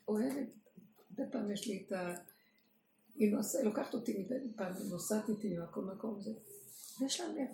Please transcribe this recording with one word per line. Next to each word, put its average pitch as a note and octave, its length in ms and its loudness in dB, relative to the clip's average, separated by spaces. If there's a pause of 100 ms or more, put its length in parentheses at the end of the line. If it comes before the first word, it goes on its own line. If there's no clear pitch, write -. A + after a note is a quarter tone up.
אוהבת, C4 400 4 (640)
הרבה G#3+ 220 -2
פעמים G#3 200 2
יש G3+ 160 0
לי F#3+ 200 -2
את - 40 -2
ה-, F3+ 240 0 (1000)
היא G#3 200 8
נוס-, - 280 2
לוקחת - 300 2
אותי G#3+ 260 0
מדי F#3+ 160 -2 (200)
פעם, F#3 220 -2
היא G3+ 140 -4
נוסעת G#3+ 380 2
איתי G3+ 280 2
ממקום F#3+ 320 -4
למקום, G3+ 320 -4
זה, G#3+ 100 -6 (680)
ויש C4+ 220 0
לה F4 60 -2
לב D#4 260 0